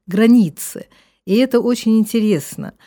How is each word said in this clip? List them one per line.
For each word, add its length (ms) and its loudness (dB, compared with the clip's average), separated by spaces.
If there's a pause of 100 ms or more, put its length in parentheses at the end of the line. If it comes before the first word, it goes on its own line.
границе. 840 0 (380)
И 100 0
это 240 2
очень 380 0
интересно, 760 -2 (140)